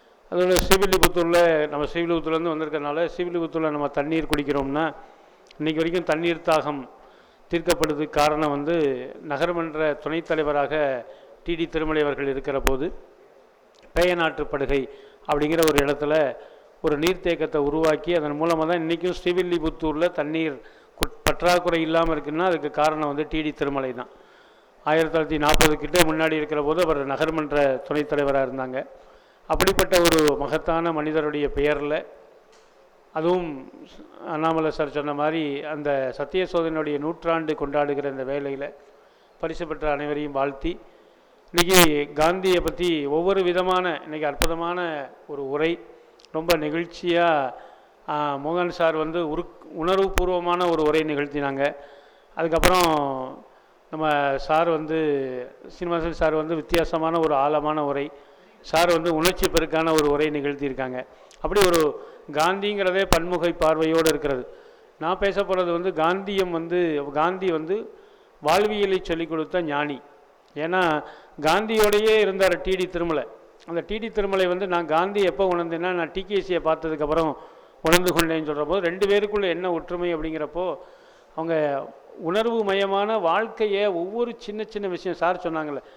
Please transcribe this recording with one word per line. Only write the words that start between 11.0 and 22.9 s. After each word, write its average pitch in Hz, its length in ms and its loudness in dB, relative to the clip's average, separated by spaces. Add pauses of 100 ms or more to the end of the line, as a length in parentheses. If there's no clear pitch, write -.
டி 170 100 -4
டி 165 120 -2
திருமலை 156 360 0
அவர்கள் 143 240 -2
இருக்கிற 135 340 -2
போது, 135 320 2 (1080)
பேயநாற்று 165 440 2
படுகை 139 440 -2 (380)
அப்படிங்கிற 151 400 2
ஒரு 143 180 4
இடத்துல 147 520 0 (460)
ஒரு 151 160 2
நீர்த்தேக்கத்தை 160 580 0
உருவாக்கி, 151 580 2
அதன் 151 280 -2
மூலமா 165 160 2
தான் 160 300 0
இன்னைக்கும் 170 240 -2 (120)
ஸ்ரீவில்லிபுத்தூர்ல 170 840 0
தண்ணீர் 156 500 -4 (360)
குட்-, - 260 -4
பற்றாக்குறை 175 580 2
இல்லாம 165 340 2
இருக்குன்னா, 151 300 -4
அதுக்கு 151 260 0
காரணம் 156 360 2